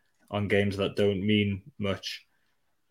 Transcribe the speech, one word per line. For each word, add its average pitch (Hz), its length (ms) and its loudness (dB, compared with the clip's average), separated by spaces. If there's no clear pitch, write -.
on 101 160 -2
games 101 300 2
that 98 180 -2
don't 101 300 2
mean 104 360 2
much, - 480 -6